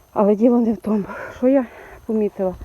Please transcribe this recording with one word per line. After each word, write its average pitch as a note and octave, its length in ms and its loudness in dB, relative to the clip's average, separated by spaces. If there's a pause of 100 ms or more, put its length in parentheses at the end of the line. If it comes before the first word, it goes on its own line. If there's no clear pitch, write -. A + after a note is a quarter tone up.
(140)
Але G#3 220 2
діло A#3+ 220 4
не A3+ 160 2
в F#3+ 40 -8
тому. G#3 260 -2 (340)
Що B3+ 100 0
я C4+ 180 2 (400)
помітила? G3+ 600 -4